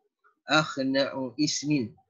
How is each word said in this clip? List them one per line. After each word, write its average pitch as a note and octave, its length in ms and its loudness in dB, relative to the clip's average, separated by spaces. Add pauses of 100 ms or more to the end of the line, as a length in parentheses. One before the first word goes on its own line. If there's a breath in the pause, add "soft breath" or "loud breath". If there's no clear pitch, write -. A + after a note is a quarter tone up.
(500)
"Akhna'u C3+ 880 0
ismin." D3 560 0 (160)